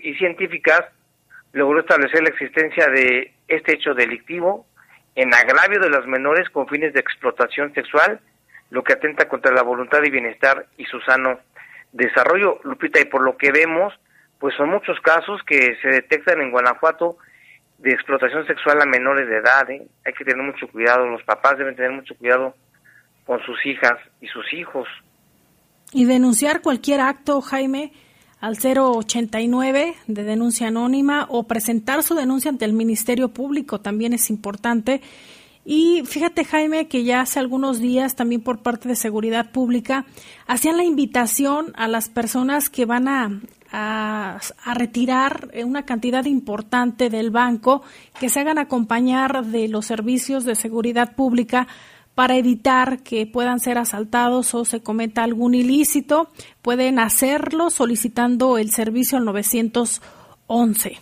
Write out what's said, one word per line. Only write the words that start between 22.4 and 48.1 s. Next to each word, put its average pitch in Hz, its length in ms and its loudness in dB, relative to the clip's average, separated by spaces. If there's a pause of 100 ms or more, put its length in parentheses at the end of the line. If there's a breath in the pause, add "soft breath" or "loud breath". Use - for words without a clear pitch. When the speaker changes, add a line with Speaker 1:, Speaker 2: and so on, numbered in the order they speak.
Speaker 1:
con 123 180 -4
sus 123 220 -8
hijas 123 320 0 (240)
y 117 60 -18
sus 123 260 -10
hijos. 156 340 -8 (1080)
Speaker 2:
Y 254 120 4
denunciar 254 560 2
cualquier 277 400 0
acto, 277 400 0
Jaime, 269 500 -4 (480 soft breath)
al 214 160 -6
cero 262 360 2
ochenta 226 500 -2
y 233 80 -2
nueve 269 460 0 (120)
de 208 160 -6
denuncia 226 460 -2
anónima 269 600 0
o 233 180 -2
presentar 233 540 -2
su 339 140 0
denuncia 269 340 0
ante 247 160 -4
el 214 80 0
Ministerio 226 560 0
Público 262 520 -6
también 220 320 -2
es 226 160 -2
importante. 220 720 -2 (640 loud breath)
Y 330 400 2
fíjate, 339 400 -2
Jaime, 311 420 0
que 247 160 -2
ya 247 180 2
hace 262 180 -4
algunos 262 420 -2
días 254 340 0
también 240 260 -2
por 233 220 -4
parte 240 240 -4
de 247 80 -2
Seguridad 226 560 -2
Pública 254 540 -2 (420 loud breath)
hacían 311 300 0
la 349 80 2
invitación 277 920 0
a 226 140 -2
las 226 180 -2
personas 254 640 -2
que 247 160 -2
van 247 240 0
a, 214 320 -2 (300)
a, 214 680 -6 (240)
a 240 100 -6
retirar 247 760 0 (160)
una 277 200 -4
cantidad 247 380 -2
importante 247 880 -2
del 220 220 -2
banco 247 520 2 (340 loud breath)